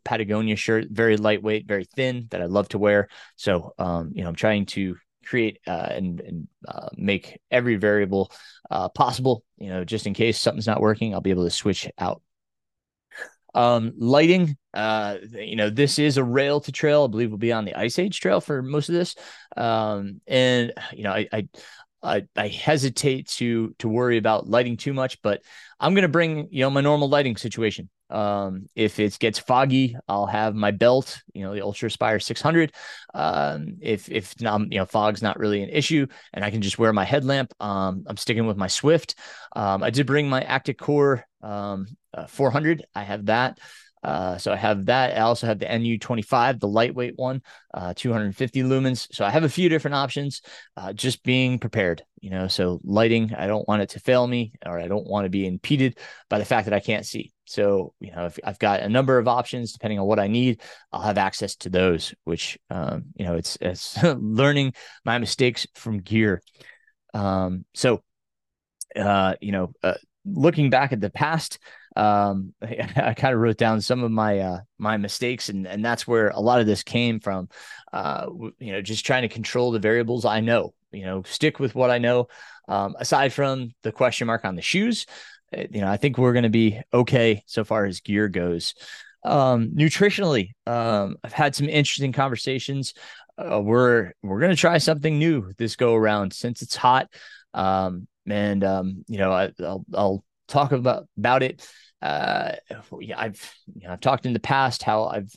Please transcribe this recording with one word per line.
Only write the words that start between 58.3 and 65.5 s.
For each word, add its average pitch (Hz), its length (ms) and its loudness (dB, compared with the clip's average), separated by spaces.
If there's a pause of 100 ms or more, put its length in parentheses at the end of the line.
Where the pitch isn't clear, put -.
I've 101 160 -8
got 101 220 2
a 101 80 -4
number 127 300 4
of 117 100 2
options 120 440 -2
depending 107 280 -4
on 98 60 0
what 107 120 2
I 98 80 2
need, 120 340 2 (320)
I'll - 100 -6
have 104 160 0
access 95 380 -2
to - 140 -10
those, 90 420 2 (120)
which, - 340 -6 (120)
um, - 340 -6 (100)
you - 100 -6
know, 87 120 -2
it's, - 240 -6
it's 90 420 -4
<laughs> - 0 -
learning 135 720 2 (300)
my 120 140 0
mistakes 120 560 0